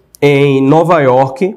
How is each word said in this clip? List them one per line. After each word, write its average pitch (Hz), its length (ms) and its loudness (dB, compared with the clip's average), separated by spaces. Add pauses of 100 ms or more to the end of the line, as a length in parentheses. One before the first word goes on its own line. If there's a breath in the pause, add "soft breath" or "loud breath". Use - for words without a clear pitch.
(200)
em 139 400 0
Nova 160 400 0
York 135 560 -2